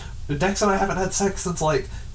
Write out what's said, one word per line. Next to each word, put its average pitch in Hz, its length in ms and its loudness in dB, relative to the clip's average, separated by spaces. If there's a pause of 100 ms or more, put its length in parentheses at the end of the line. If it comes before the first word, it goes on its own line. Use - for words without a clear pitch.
(400)
Dex 196 240 2
and 202 80 6
I 196 60 4
haven't 196 200 0
had 185 160 0
sex 196 280 0
since, 170 200 -2
like, 156 260 2 (280)